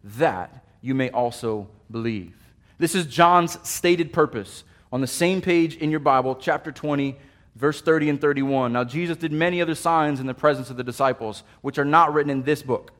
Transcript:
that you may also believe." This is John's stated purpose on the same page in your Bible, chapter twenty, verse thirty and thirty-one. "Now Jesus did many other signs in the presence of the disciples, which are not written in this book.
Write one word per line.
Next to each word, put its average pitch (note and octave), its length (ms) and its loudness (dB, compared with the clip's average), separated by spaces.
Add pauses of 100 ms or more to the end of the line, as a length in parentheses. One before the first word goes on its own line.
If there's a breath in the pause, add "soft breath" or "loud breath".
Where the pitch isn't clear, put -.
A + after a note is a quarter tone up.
that G#2 600 -4 (160)
you C3 120 -4
may C3 160 0
also A2+ 600 -4 (200)
believe." A2 460 -6 (440 soft breath)
This E3+ 160 0
is F3 100 0
John's E3+ 600 4
stated E3+ 460 0
purpose B2 540 -4 (260 soft breath)
on B2+ 100 -2
the B2+ 60 -2
same F3+ 320 0
page E3+ 380 0
in D#3 140 -2
your D#3 80 -2
Bible, C3 360 2
chapter D3+ 360 -4
twenty, C#3 440 -4 (400 soft breath)
verse C#3+ 240 -2
thirty D#3 300 2
and C#3+ 100 0
thirty-one. C3+ 540 0
"Now B2 100 0
Jesus D#3+ 340 -4
did E3 140 -4
many F3 300 0
other E3 140 0
signs D3+ 440 0
in C3 60 -6
the C3 80 -6
presence C3 380 0
of B2 60 -10
the B2+ 60 -8
disciples, B2 600 -2 (180 soft breath)
which C#3 160 -6
are C#3+ 80 0
not D3+ 280 6
written D3 180 2
in C3+ 120 -2
this C#3+ 200 0
book. B2 360 -4